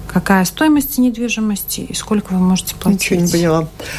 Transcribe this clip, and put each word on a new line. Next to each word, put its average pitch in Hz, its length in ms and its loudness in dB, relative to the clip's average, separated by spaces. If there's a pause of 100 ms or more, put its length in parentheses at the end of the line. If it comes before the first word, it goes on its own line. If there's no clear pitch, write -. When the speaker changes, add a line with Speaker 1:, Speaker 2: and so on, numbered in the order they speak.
(120)
Speaker 1:
Какая 185 340 2
стоимость 294 520 0
недвижимости 220 840 -2
и - 120 -10
сколько - 400 -2
вы 185 60 2
можете 185 340 2
платить. - 380 0
Speaker 2:
Ничего 175 100 2
не 175 100 0
поняла. 165 360 2 (320)